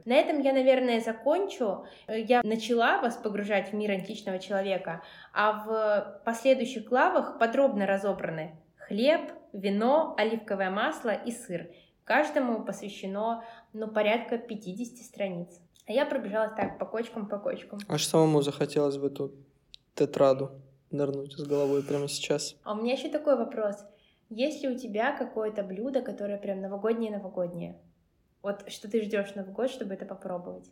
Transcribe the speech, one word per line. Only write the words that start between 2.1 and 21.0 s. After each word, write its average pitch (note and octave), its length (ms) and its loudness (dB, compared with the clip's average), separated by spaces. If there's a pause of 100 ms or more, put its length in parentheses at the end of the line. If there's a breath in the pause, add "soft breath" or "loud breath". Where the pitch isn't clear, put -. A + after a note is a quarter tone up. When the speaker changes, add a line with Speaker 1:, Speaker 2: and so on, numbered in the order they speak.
Speaker 1:
я A#3+ 220 6
начала A#3 580 2
вас A#3 160 0
погружать G3+ 540 -2
в G#3+ 40 -6
мир G#3 160 0
античного F#3+ 480 -4
человека, F#3 640 -2 (320 loud breath)
а G#3+ 180 4
в G#3+ 720 0
последующих A#3 640 2
главах C#4+ 520 2
подробно A3+ 480 4
разобраны F#3 640 -2 (360)
хлеб, C4+ 440 2 (220)
вино, G#3+ 640 2
оливковое G#3+ 520 0
масло A#3 420 -2 (160)
и A#3 40 -4
сыр. - 360 -8 (380 soft breath)
Каждому B3+ 580 2
посвящено, G#3 800 -6 (300 loud breath)
ну, G#3+ 140 -6
порядка G#3+ 500 0
пятидесяти A3 640 -10
страниц. F3+ 460 -6 (380)
А G#3+ 40 -8
я C4+ 140 2
пробежалась G#3+ 500 -2
так, - 240 -2
по F#3+ 60 -2
кочкам, A3 420 -6
по G#3 120 -6
кочкам. - 400 -6 (100)
Speaker 2:
Аж D3+ 160 0
самому D#3 380 6
захотелось C#3+ 540 0
в C#3 80 -4
эту C#3 260 -4 (640)
тетраду C3+ 560 4 (400)
нырнуть C#3 420 -2